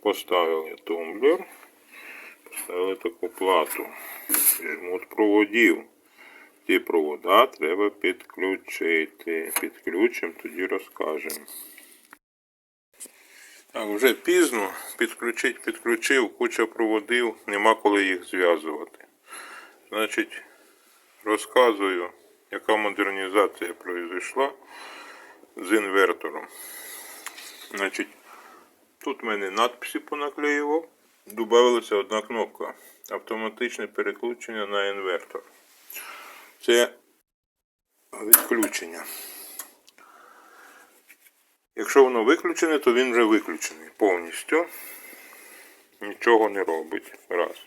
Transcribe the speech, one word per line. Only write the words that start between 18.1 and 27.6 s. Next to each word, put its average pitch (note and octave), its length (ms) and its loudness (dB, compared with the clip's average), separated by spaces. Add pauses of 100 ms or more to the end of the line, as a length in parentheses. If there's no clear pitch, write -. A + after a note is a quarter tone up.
зв'язувати. D#2+ 800 -2 (840)
Значить, G#2+ 540 -4 (840)
розказую, G2+ 840 2 (400)
яка G2+ 260 0
модернізація G2 1000 0
произойшла F2+ 800 -6 (1040)
з F#2+ 160 -2
інвертором. F#2+ 720 2 (1200)